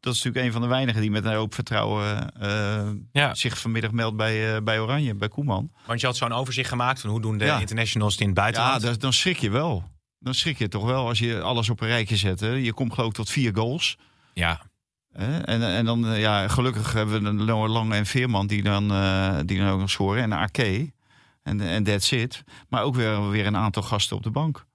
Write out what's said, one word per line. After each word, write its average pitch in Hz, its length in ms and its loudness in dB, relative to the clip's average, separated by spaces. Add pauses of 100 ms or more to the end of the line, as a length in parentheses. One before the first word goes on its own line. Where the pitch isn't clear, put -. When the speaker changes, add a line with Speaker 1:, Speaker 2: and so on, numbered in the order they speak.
Speaker 1:
Dat 123 140 -4
is - 80 -2
natuurlijk 127 240 0
een 117 60 0
van 117 100 -2
de 120 60 0
weinigen 123 320 2
die 107 100 2
met 104 140 0
een 110 100 0
hoop 110 200 -2
vertrouwen, 107 760 0 (100)
eh, 104 480 -2 (240)
Speaker 2:
Ja. 143 220 2
Speaker 1:
zich - 240 -4
vanmiddag 113 320 -2
meldt 113 260 0
bij, 110 400 0
eh, 110 60 -2
bij 110 180 0
Oranje, 123 340 0
bij 101 140 -4
Koeman. 131 420 -2 (160)
Speaker 2:
Want 117 140 -2
je 131 60 0
had 123 100 0
zo'n 117 160 -2
overzicht 123 360 -2
gemaakt 127 320 0
van 107 100 -4
hoe 110 100 0
doen 110 180 -2
de 107 60 0
Speaker 1:
Ja. 143 160 2
Speaker 2:
internationals 107 520 0
het - 80 -2
in 107 60 4
het 95 100 2
buitenland. 113 460 2
Speaker 1:
Ja, 117 60 0
dan, 120 100 0
dan 127 140 0
schrik 180 260 2
je 104 120 0
wel. 120 340 0 (340)
Dan 127 160 -6
schrik - 240 -2
je 107 100 -2
toch 101 160 -2
wel 127 240 2
als 117 100 0
je 117 220 0
alles 110 300 0
op 110 100 -2
een 113 80 -2
rijtje 110 280 0
zet, 95 240 0
hè. 110 80 -2
Je 123 240 0
komt, 117 200 -2
geloof 117 160 0
ik, 104 60 -4
tot 110 160 -6
vier 120 240 0
goals. 117 420 -2 (380)
Speaker 2:
Ja. 85 260 0 (520)
Speaker 1:
Hè? 139 260 -2
En, 113 240 0
en 110 220 2
dan, 117 240 2
eh, 110 120 0
ja, 104 280 2
gelukkig 120 440 0
hebben 107 300 0
we 104 60 0
een 104 160 0
Noah 110 260 2
Lang 110 220 0
en 104 140 2
Veerman 117 400 2
die 101 160 0
dan, 101 300 2
eh, 95 520 2
die 95 140 0
dan 98 100 2
ook 95 120 2
nog 98 100 0
scoren. 101 320 0
En 107 120 0
Ake. 107 580 0 (500)
En, 104 180 -2
en 101 240 0
that's 101 260 2
it. 127 340 -2 (240)
Maar 120 140 0
ook 127 120 0
weer, 107 360 2
weer 104 160 2
een 104 100 0
aantal 101 260 0
gasten 104 340 -2
op 101 60 -6
de 110 80 -4
bank. 147 340 -2 (100)